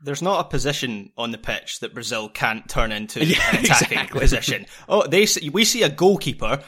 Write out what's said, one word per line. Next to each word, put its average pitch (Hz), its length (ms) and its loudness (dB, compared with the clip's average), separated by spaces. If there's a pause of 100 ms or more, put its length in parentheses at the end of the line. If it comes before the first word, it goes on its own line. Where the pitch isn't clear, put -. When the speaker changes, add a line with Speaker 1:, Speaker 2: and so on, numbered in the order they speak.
Speaker 1:
There's 143 200 -6
not 180 240 0
a - 40 -20
position 127 680 -4
on 117 140 -6
the 113 60 -8
pitch - 440 -8
that 117 120 -10
Brazil 110 360 -6
can't 113 400 -4
turn 110 240 0
into 107 260 -8
Speaker 2:
<laughs> 156 60 2
Yeah, 156 100 2 (160)
Speaker 1:
an 160 140 0
attacking 120 320 2
Speaker 2:
exactly. 139 240 -4
Speaker 1:
position. 120 440 2 (220)
Oh, 190 180 4
they 180 200 4
see, 170 240 -2
we 196 160 2
see 226 180 2
a 160 60 2
goalkeeper. 147 800 0